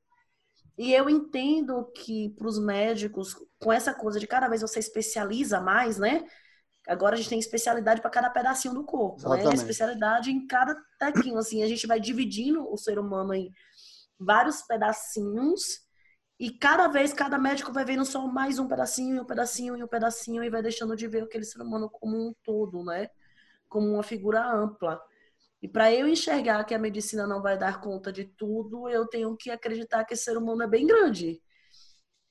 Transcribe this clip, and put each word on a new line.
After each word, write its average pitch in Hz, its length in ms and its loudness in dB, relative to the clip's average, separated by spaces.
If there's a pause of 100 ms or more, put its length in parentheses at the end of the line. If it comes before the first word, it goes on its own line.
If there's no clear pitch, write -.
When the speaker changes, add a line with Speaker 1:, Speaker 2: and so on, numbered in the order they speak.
(800)
Speaker 1:
E 247 160 2
eu 269 160 6
entendo 277 840 2
que 214 360 -6
pros 214 280 -4
médicos, 208 760 0 (280)
com 220 100 4
essa 247 220 2
coisa 214 240 -4
de 208 80 -4
cada 254 220 2
vez 226 140 0
você 220 160 -4
especializa 214 800 -2
mais, 208 380 2
né? 214 260 2 (640)
Agora 190 260 2
a 233 40 -2
gente 220 100 -4
tem 226 100 0
especialidade 226 640 0
pra 233 100 -2
cada 240 200 2
pedacinho 254 440 0
do 285 100 -6
corpo, 190 440 -4
né? 131 80 6
Speaker 2:
Exatamente. 294 220 4
Speaker 1:
Especialidade 226 720 0
em 262 160 -2
cada 254 280 2 (240)
tequinho, 262 400 2
assim, 220 240 -2
a 220 60 2
gente 226 180 -2
vai 226 140 2
dividindo 240 720 -2
o 208 40 -4
ser 208 220 -2
humano 196 360 -2
em 190 180 -4 (640)
vários 220 440 4
pedacinhos 220 1200 -2 (560)
e 240 120 -6
cada 330 380 4
vez 285 240 4
cada 277 260 0
médico 269 340 0
vai 262 120 -2
vendo 262 200 0
só 262 220 -4
mais 262 320 -2
um 262 80 -2
pedacinho, 254 500 -2
e 254 40 -2
um 240 60 -10
pedacinho, 247 500 -4
e 240 80 -8
um 233 40 -12
pedacinho, 233 540 -2
e 240 60 -4
vai 226 140 -2
deixando 226 340 -4
de 226 100 -6
ver 220 180 -2
aquele 220 200 -8
ser 226 160 -14
humano 220 300 -4
como 220 260 -6
um 226 260 -4
todo, 208 400 -4
né? 175 280 -6 (580)
Como 208 180 0
uma 208 160 0
figura 214 400 0
ampla. 214 560 -2 (640)
E 190 60 -12
pra 220 240 6
eu 262 160 4
enxergar 254 560 2
que 226 100 -4
a 220 40 0
medicina 208 480 -4
não 202 160 -2
vai 196 160 2
dar 190 220 -2
conta 196 300 -6
de 190 140 -8
tudo, 220 640 -6
eu 233 180 0
tenho 226 300 -4
que 247 140 -10
acreditar 226 540 -2
que 233 100 -6
esse 220 100 -6
ser 233 140 -2
humano 226 240 -2
é 226 40 0
bem 226 200 4
grande, 220 560 4 (880)